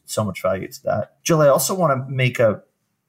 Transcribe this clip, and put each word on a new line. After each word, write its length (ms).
so 180
much 180
value 260
to 160
that. 380
Jill, 200
I 60
also 260
wanna 340
make 300
a, 240